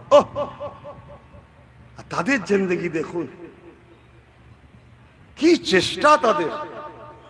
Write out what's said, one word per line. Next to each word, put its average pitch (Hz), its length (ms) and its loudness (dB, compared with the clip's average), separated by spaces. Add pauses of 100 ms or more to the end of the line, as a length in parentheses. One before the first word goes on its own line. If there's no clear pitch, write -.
(100)
ওহ, 277 140 8 (1700)
আর - 180 -10
তাদের 190 280 0
জিন্দেগি 180 440 0
দেখুন, 160 380 -6 (2000)
কি 320 200 4
চেষ্টা 185 680 2
তাদের। 202 260 2 (800)